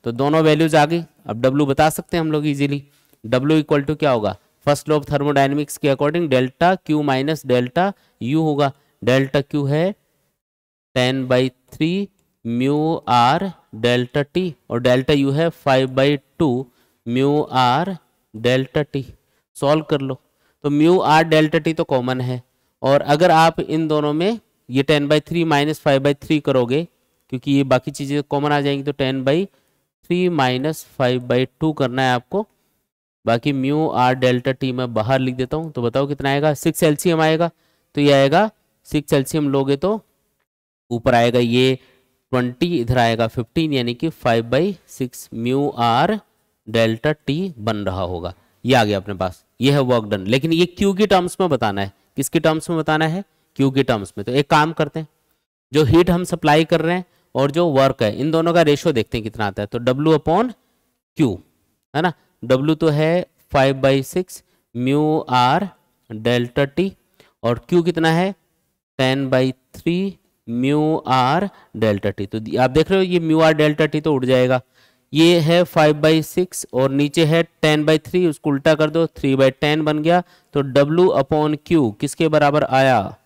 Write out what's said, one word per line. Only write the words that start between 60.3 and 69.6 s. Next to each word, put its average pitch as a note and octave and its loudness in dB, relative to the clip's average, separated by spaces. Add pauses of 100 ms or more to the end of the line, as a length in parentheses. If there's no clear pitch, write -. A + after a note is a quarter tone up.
Q, A#2 0 (560)
है C#3+ -2
ना, E3+ -2 (300)
W C3 0
तो E3 0
है D#3 0 (260)
फ़ाइव C#3 2
बाई C3+ 2
सिक्स - -8 (320)
mu D3 0 (100)
R C#3 2 (400)
delta A#2+ -2 (120)
T F#3+ -2 (540)
और A#2 -2
Q F3 4
कितना E3 0
है? F3+ 0 (640)
टेन C3+ 0
बाई C3 0 (240)